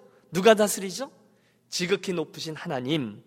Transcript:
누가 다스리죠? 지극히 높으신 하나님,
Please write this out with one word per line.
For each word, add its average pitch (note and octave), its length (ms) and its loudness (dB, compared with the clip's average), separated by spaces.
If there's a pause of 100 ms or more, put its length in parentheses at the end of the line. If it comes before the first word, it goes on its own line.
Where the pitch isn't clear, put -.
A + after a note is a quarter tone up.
(300)
누가 G3 240 6
다스리죠? G3+ 560 -2 (580)
지극히 F#3 440 -2
높으신 D#3 420 -8
하나님, C3+ 720 -4